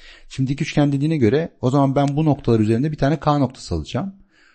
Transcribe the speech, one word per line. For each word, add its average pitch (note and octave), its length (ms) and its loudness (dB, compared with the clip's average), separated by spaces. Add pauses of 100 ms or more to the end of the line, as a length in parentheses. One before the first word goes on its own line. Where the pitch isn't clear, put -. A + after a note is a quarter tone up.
(280)
Şimdi C3 220 -4
dik C#3 120 -4
üçgen D3 300 0
dediğine D3 240 -2
göre C#3 440 2
o B2 100 0
zaman C#3 240 2
ben C#3+ 220 0
bu D#3+ 80 0
noktalar B2+ 360 2
üzerinde A2+ 320 0
bir D3 60 -10
tane C#3+ 220 0
K D3 180 0
noktası C3 360 -4
alacağım. B2+ 400 -6 (400)